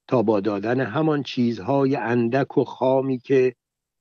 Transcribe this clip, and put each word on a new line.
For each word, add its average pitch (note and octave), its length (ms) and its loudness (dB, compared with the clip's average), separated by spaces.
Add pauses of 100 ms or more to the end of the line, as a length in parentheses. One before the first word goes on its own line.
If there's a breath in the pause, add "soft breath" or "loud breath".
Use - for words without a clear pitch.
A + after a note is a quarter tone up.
تا B2 160 2
با G#2 180 2
دادن G#2+ 400 -2
همان D3 420 0
چیزهای B2+ 720 0
اندک A#2+ 640 0
و B2+ 60 2
خامی C3 540 0
که C3 360 2 (460)